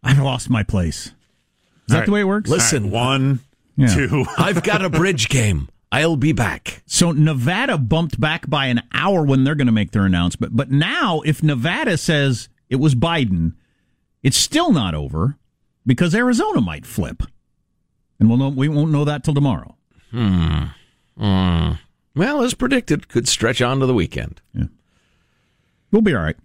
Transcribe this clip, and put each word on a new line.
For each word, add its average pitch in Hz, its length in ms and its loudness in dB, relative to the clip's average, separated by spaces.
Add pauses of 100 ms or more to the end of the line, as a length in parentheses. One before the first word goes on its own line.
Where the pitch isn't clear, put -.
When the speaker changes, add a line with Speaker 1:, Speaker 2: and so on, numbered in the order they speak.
Speaker 1:
I've 135 160 4
lost 131 320 -2
my 110 140 2
place. 87 420 -4
Is - 60 -18 (760)
that 214 60 4
Speaker 2:
All - 60 2
right. 214 60 0
Speaker 1:
the 202 60 2
way 208 80 2
it 202 40 0
works? 202 260 -2
Speaker 3:
Listen. 139 360 0
Speaker 2:
All 98 40 -2
right. 95 40 -4 (120)
One, 135 340 0 (360)
Speaker 1:
Yeah. 123 180 4
Speaker 2:
two. 139 380 0
<laughs> - 60 -6
Speaker 3:
I've 170 260 0
got 208 200 0
a 175 60 -2
bridge 160 380 0
game. 101 400 0 (240)
I'll 156 240 0
be 143 160 0
back. - 540 -4
Speaker 1:
So 170 260 0
Nevada 156 680 0
bumped 151 420 -2
back 156 300 -4
by 139 160 -2
an 120 160 0 (100)
hour 175 300 0
when 135 220 2
they're 147 100 0
gonna 135 160 0
make 107 220 0
their 101 140 2
announcement. 87 500 0
But 131 160 -2
now, 180 520 0
if 156 200 -2
Nevada 165 520 0
says 139 520 0 (200)
it 127 80 -2
was 139 200 4
Biden, 110 560 0 (720)
it's 135 120 2
still 320 360 0
not 101 220 0
over 78 420 -4 (500)
because 151 280 2
Arizona 247 460 0
might 82 240 -6
flip. - 380 -6 (960)
And 107 100 4
we'll 117 100 4
know, 135 120 0
we 139 180 -2
won't 156 220 0
know 147 160 2
that 147 180 -4
till 160 80 0
tomorrow. 135 440 -2 (340)
Speaker 3:
Hmm. 87 540 0 (520)
Hmm. 92 540 0 (460)
Well, 262 260 0
as 247 100 0
predicted, 247 560 -2
could - 200 -2
stretch 123 340 0
on 131 180 0
to 135 60 2
the 127 80 2
weekend. 78 460 -4 (120)
Speaker 1:
Yeah. - 120 -2 (1300)
We'll 220 100 4
be 190 120 2
all 90 80 -2
right. 76 220 -2